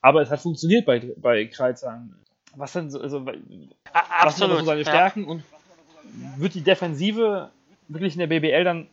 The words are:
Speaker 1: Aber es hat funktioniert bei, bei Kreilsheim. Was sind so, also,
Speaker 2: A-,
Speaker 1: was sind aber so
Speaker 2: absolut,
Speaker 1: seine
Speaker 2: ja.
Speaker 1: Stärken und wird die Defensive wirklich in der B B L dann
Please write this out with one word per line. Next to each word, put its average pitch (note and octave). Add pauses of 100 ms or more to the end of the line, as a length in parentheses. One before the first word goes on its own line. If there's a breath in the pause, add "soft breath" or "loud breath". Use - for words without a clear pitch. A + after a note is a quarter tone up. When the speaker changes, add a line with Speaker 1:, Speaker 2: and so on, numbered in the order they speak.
Speaker 1:
Aber C#3+
es B2+
hat C#3+
funktioniert E3+
bei, B2
bei A2+
Kreilsheim. A#2+ (420)
Was C#3
sind D#3+
so, C#3
also, C#3 (680)
Speaker 2:
A-, F3
Speaker 1:
was D3
sind F#3+
aber -
so E3
Speaker 2:
absolut, D#3
Speaker 1:
seine D3+
Speaker 2:
ja. D3
Speaker 1:
Stärken F3+
und D#3 (920)
wird D#3+
die F3+
Defensive F#3+ (380)
wirklich D#3+
in E3
der E3+
B D#3+
B D#3
L D#3
dann E3+